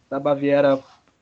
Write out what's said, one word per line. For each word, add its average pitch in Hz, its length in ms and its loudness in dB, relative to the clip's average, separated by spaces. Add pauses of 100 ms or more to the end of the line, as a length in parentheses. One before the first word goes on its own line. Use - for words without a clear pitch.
da 135 120 -8
Baviera 139 600 0 (420)